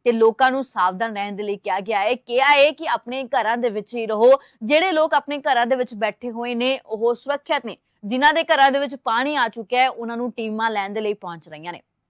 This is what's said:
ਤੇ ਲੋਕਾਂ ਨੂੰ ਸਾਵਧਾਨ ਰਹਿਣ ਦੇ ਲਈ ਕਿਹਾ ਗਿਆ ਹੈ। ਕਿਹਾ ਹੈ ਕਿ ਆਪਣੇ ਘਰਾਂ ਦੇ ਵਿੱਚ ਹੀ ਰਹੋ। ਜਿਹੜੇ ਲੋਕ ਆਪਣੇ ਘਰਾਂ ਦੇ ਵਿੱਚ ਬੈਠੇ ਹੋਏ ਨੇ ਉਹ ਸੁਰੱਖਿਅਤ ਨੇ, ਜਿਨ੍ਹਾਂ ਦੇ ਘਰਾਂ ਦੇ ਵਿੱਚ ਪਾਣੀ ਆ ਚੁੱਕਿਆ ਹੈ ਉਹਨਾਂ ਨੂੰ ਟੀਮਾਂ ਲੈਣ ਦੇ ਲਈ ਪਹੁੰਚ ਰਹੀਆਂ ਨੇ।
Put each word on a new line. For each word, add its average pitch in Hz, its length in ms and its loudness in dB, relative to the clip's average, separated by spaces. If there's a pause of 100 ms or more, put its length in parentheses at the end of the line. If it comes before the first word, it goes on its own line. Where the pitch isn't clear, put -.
ਤੇ 240 80 4
ਲੋਕਾਂ 226 380 4
ਨੂੰ 262 140 -2
ਸਾਵਧਾਨ 196 500 -2
ਰਹਿਣ 202 180 -6
ਦੇ 196 100 -8
ਲਈ 202 140 -4
ਕਿਹਾ 196 240 -4
ਗਿਆ 202 200 -2
ਹੈ। 220 140 0
ਕਿਹਾ 254 380 2
ਹੈ 285 180 6
ਕਿ 311 180 -8
ਆਪਣੇ 254 360 -6
ਘਰਾਂ 233 320 0
ਦੇ 240 120 0
ਵਿੱਚ 208 260 -8
ਹੀ 226 120 -4
ਰਹੋ। 226 260 4 (300)
ਜਿਹੜੇ 311 300 2
ਲੋਕ 311 220 2
ਆਪਣੇ 285 240 -2
ਘਰਾਂ 254 280 0
ਦੇ 254 100 2
ਵਿੱਚ 247 180 -4
ਬੈਠੇ 220 360 -6
ਹੋਏ 240 240 -6
ਨੇ 254 320 -2
ਉਹ 226 280 0
ਸੁਰੱਖਿਅਤ 285 520 -4
ਨੇ, 196 100 -12 (280)
ਜਿਨ੍ਹਾਂ 262 300 2
ਦੇ 330 80 0
ਘਰਾਂ 277 280 2
ਦੇ 269 80 2
ਵਿੱਚ 277 160 -4
ਪਾਣੀ 262 420 -2
ਆ 240 120 0
ਚੁੱਕਿਆ 233 320 -2
ਹੈ 262 100 2
ਉਹਨਾਂ 233 260 -8
ਨੂੰ 240 160 -6
ਟੀਮਾਂ 220 380 -4
ਲੈਣ 202 200 -4
ਦੇ 214 100 -6
ਲਈ 214 140 -2
ਪਹੁੰਚ 170 340 -14
ਰਹੀਆਂ 156 240 -14
ਨੇ। 156 100 -16 (280)